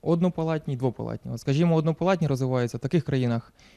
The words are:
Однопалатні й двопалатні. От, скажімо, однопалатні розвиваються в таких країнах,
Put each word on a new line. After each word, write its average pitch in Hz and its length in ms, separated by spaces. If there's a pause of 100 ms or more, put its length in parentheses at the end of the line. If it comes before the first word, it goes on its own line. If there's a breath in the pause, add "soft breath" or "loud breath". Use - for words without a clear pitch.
Однопалатні 160 720
й 127 40
двопалатні. 117 540
От, 120 80
скажімо, 160 360
однопалатні 165 520
розвиваються 127 500
в - 40
таких 143 220
країнах, 123 500 (240 soft breath)